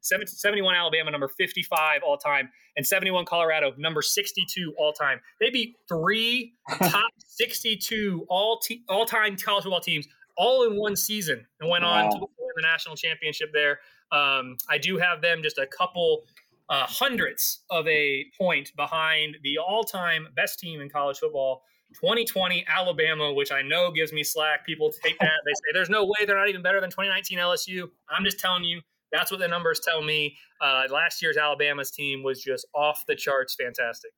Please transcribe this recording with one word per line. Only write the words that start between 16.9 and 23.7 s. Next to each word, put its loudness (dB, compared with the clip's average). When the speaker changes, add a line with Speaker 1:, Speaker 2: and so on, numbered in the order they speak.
Speaker 1:
of 0
a 2
point 0
behind 0
the -2
all-time 0
best -2
team -10
in -10
college -2
football, -2
twenty 2
twenty 0
Alabama, 0
which 0
I 0
know 2